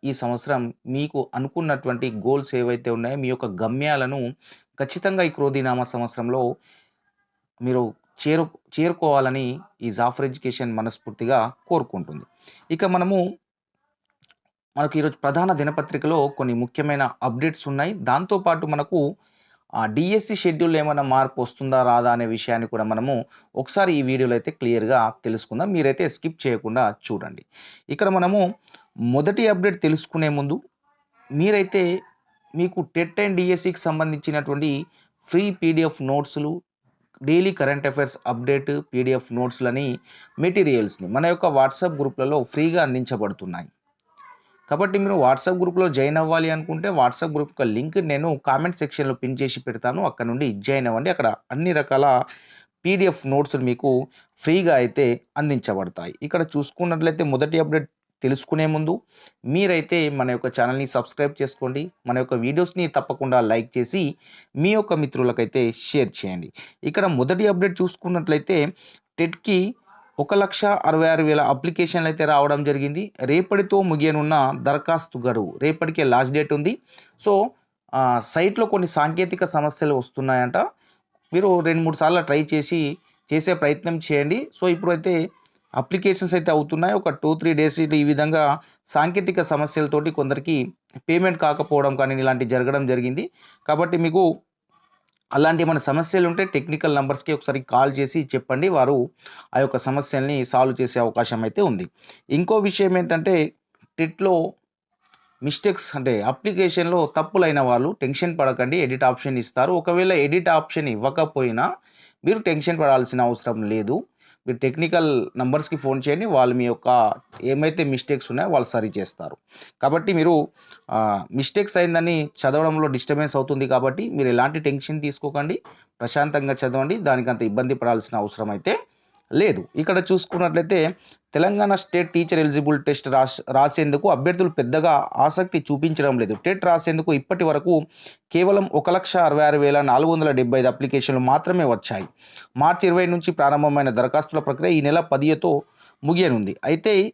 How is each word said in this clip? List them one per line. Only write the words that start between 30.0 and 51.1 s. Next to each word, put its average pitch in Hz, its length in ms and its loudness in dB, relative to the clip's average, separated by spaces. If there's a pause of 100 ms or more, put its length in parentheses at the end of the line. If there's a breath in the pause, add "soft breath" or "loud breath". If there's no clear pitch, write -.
ముందు 143 260 -2 (760)
మీరైతే 190 520 2 (720)
మీకు 180 260 -2 (160)
టెట్ 170 240 -2
and 202 160 0
డీఎస్సీకి 180 440 0
సంబంధించినటువంటి 151 880 -2 (580 soft breath)
ఫ్రీ 185 240 2
పీడీఎఫ్ 165 500 0
నోట్స్‌లు, 143 500 -2 (720)
డైలీ 175 280 2
కరెంట్ 143 360 -2
అఫైర్స్ 139 300 -2 (100)
అప్‌డేట్ 135 440 -2 (100)
పీడీఎఫ్ 127 520 -2
నోట్స్‌లని, 123 520 -2 (540 loud breath)
మెటీరియల్స్‌ని 143 680 0
మన 131 180 0
యొక్క 175 200 0
WhatsApp 147 500 2
గ్రూప్‌లలో 139 480 -2
ఫ్రీగా 165 400 0
అందించబడుతున్నాయి. 123 840 -4 (1000)
కాబట్టి 190 300 0
మీరు 196 160 0
WhatsApp 139 460 2
గ్రూప్‌లో 180 280 2
జాయిన్ 143 280 0
అవ్వాలి 160 320 0
అనుకుంటే 160 400 -4
WhatsApp 156 440 0
గ్రూప్ 147 180 -4
యొక్క - 100 -8
లింక్ 127 360 -2
నేను 151 480 -2
కామెంట్ 151 300 0
సెక్షన్‌లో 139 400 -4
పిన్ 127 260 -6
చేసి 135 180 -2
పెడతాను, 123 460 -4
అక్కడ 123 200 -6
నుండి 120 340 -2
జాయిన్ 131 280 -2
అవ్వండి. 120 220 -2
అక్కడ 123 240 0 (180)